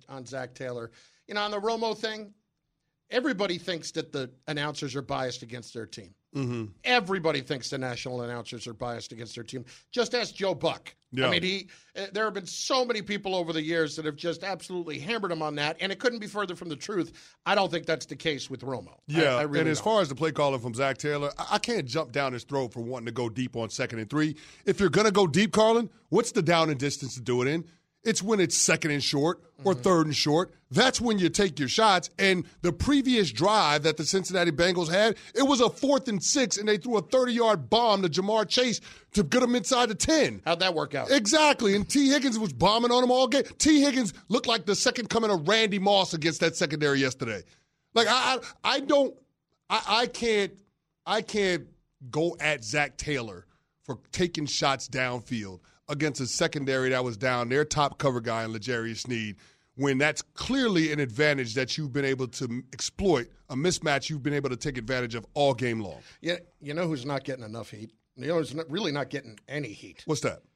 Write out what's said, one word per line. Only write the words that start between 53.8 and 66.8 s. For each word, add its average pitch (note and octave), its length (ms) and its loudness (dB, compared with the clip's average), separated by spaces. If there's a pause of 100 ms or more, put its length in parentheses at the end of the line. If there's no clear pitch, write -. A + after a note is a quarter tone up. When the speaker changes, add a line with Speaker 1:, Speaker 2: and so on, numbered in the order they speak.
Speaker 2:
for B2+ 160 -10 (140)
taking E3+ 320 -2
shots C3+ 420 -2
downfield A#2+ 720 -4 (300)
against D3 320 -2
a B2+ 60 -2
secondary C3+ 640 0
that B2+ 120 2
was A#2+ 140 -6
down, B2 320 0
their C#3+ 160 2
top D3 320 0
cover B2+ 240 0
guy A2+ 220 -2
in A2+ 100 -6
L'Jarius A2+ 460 -6
Sneed, A2 360 -6 (380)
when C3+ 240 2
that's D3 240 2
clearly G#3+ 720 0
an D3 80 0
advantage C3 560 0
that B2+ 240 -2
you've D3 120 -6
been C#3 140 0
able C3 220 -2
to A#2+ 160 -10
m-, B2 200 -6 (100)
exploit, C#3 540 0 (220)
a D3 60 -8
mismatch D3+ 520 0
you've D3+ 140 -6
been C#3+ 140 -2
able C#3 160 -2
to B2 40 -4
take C3 220 -6
advantage B2 380 -4
of A2+ 180 -8
all C#3 220 4
game A#2 240 0
long. F2+ 180 -8 (240)
Speaker 1:
Yeah, E3+ 140 -2 (260)
you D3 140 -10
know F3+ 100 -2